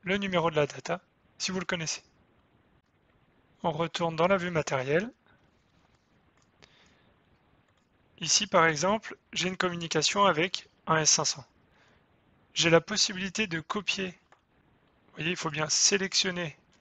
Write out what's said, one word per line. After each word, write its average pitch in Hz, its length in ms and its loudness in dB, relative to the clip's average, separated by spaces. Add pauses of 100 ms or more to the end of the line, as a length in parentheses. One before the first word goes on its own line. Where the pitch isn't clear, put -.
le 190 140 0
numéro 180 320 0
de 156 60 -2
la 147 120 4
data 170 340 -8 (360)
si - 140 -4
vous 185 80 -4
le 175 60 -6
connaissez. 165 360 -4 (1600)
On 170 80 0
retourne 165 440 -2
dans 165 120 4
la 196 100 4
vue 175 140 -4
matérielle. 151 600 0 (3000)
Ici, 190 280 0
par 170 180 6
exemple, 170 520 0 (160)
j'ai 170 160 -2
une 185 80 -4
communication 175 680 0
avec 175 440 0 (180)
un 160 100 4
S 156 140 4
cinq 151 140 2
cents. - 200 -4 (1080)
J'ai 165 160 2
la 165 120 8
possibilité 196 680 -2
de 165 120 -4
copier. 190 500 -6
Vous - 1080 -20
voyez, 156 140 -2
il 175 60 -4
faut 160 140 -4
bien 151 180 -4
sélectionner 185 880 0 (240)